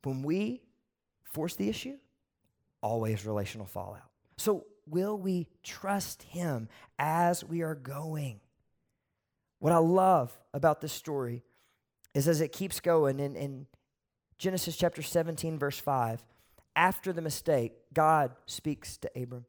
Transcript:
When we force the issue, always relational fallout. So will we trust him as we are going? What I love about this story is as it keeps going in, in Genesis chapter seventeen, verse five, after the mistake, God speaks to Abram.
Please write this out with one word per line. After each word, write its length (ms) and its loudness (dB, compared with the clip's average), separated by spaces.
When 180 -4
we 400 -2
force 320 -4
the 120 -2
issue, 300 -6
always 420 -2
relational 400 -4
fallout. 420 -12
So 300 -2
will 320 -2
we 300 -2
trust 580 -6
him 480 -4
as 440 2
we 200 -4
are 100 -2
going? 680 -8
What 160 2
I 60 8
love 580 4
about 260 4
this 140 -8
story 500 -6
is 140 2
as 120 4
it 120 0
keeps 280 -6
going 400 4
in, 160 -4
in 300 -8
Genesis 400 -2
chapter 240 0
seventeen, 560 -2
verse 220 -2
five, 440 0
after 360 4
the 120 -4
mistake, 500 0
God 440 4
speaks 520 -8
to 220 -10
Abram. 300 -10